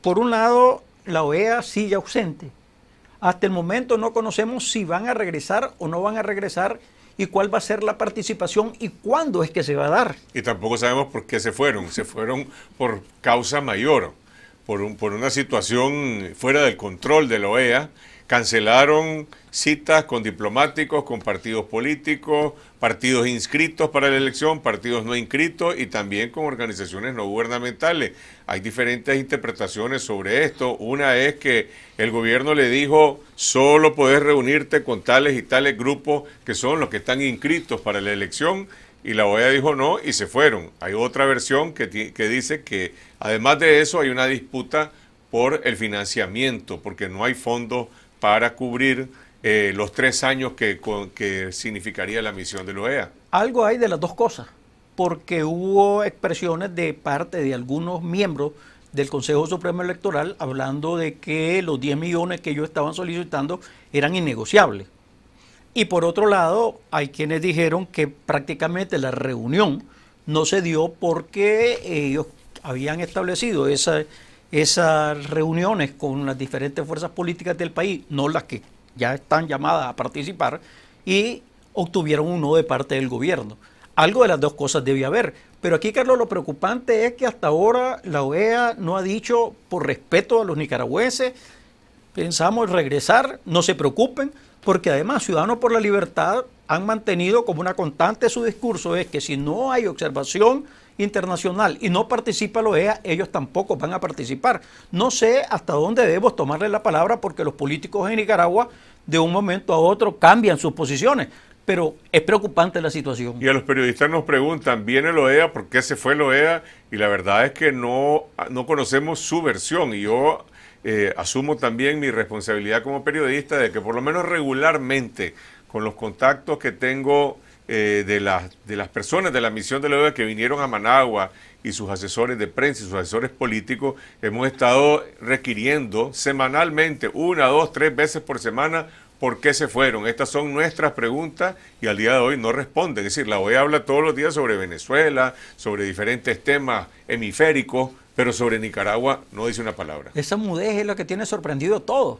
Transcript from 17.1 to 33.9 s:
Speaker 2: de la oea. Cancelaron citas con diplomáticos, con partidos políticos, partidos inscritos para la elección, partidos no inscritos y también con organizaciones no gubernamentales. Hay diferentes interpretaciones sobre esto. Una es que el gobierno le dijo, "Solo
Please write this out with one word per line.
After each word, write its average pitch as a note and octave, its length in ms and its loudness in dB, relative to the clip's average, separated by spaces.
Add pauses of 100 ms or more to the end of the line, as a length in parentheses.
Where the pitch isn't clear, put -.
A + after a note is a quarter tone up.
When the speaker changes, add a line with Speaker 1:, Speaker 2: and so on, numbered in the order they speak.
Speaker 2:
de A2+ 120 0
la G2+ 100 0
oea. B2+ 400 2 (360)
Cancelaron C3 1000 4 (240)
citas D#3 540 2
con A#2 180 -4
diplomáticos, C#3 800 -2
con A#2 160 -8
partidos G#2 460 -4
políticos, D3 880 -2 (260)
partidos B2 480 0
inscritos D3+ 640 -2
para C#3 200 2
la C3+ 60 2
elección, C3+ 460 0
partidos A2+ 420 -2
no A#2+ 120 -4
inscritos D#3+ 640 -2
y A#2 100 -4
también G#2 420 -4
con D#3 160 -8
organizaciones A2 680 -8
no G#2+ 120 -6
gubernamentales. A#2+ 880 -4 (340)
Hay F#2+ 140 -4
diferentes A#2+ 580 -2
interpretaciones A#2 840 -4
sobre G#2 420 0
esto. B2+ 320 -4
Una C3 400 0
es C#3+ 180 2
que A#2+ 340 0 (280)
el A2 140 0
gobierno A#2 420 2
le C3+ 160 4
dijo, C#3+ 500 4 (160)
"Solo D3+ 580 6